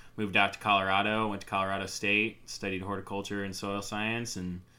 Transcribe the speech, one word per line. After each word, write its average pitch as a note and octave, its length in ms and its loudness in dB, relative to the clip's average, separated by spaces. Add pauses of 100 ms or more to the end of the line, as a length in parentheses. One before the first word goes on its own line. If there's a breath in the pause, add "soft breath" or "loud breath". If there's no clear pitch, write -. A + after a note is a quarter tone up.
(160 soft breath)
moved G#2+ 200 0
out G2 160 6
to - 80 -12
Colorado, G#2 680 4
went G2+ 140 -4
to - 80 -14
Colorado F#2+ 380 0
State, G#2 640 0
studied F#2+ 340 -4
horticulture G2 600 -4
and F#2+ 120 -6
soil G2+ 280 -4
science, A2 540 -4
and F2+ 240 -6 (180 soft breath)